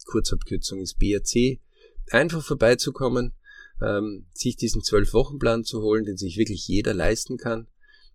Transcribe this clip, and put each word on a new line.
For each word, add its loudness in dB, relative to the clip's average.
Kurzabkürzung -2
ist -10
B 4
R -2
C, 0
einfach 2
vorbeizukommen, 0
ähm, -2
sich -2
diesen 0
zwölf-Wochen-Plan 2
zu -6
holen, 2
den -6
sich -6
wirklich -2
jeder 2
leisten 0
kann, -6